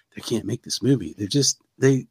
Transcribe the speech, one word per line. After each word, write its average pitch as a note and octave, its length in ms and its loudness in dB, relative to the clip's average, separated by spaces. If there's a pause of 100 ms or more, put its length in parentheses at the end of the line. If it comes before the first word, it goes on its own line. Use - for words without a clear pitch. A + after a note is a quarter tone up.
(160)
"They G#2+ 60 -14
can't A2 240 -4
make G2+ 180 -6
this - 180 -8
movie. A#2+ 360 0
They're G2+ 100 -4
just, C#3 340 0 (160)
they, C3 340 2